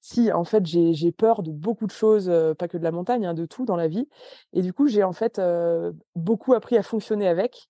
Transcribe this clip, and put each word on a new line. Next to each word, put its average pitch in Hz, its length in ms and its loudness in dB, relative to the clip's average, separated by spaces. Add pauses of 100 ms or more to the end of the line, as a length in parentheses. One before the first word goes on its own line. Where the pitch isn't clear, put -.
Si, 226 320 0
en 170 100 0
fait, 196 220 2
j'ai, 165 280 2
j'ai 165 200 0
peur 226 280 2
de 160 80 -6
beaucoup 185 380 -6
de - 60 -8
choses, 214 360 2
euh, 160 240 2
pas 175 140 -6
que 175 100 -8
de 160 60 -6
la 165 80 -2
montagne, 185 340 -4
hein, 175 80 -4
de 165 120 -4
tout 254 180 -10
dans 202 140 -2
la 165 100 0
vie. 214 220 -4 (420)
Et - 100 -2
du 180 120 -4
coup, 285 160 2
j'ai 208 160 2
en 185 80 -2
fait, 226 260 -4
euh, 170 540 0 (240)
beaucoup 202 360 0
appris 233 240 0
à 202 60 2
fonctionner 208 420 -4
avec, 185 440 -2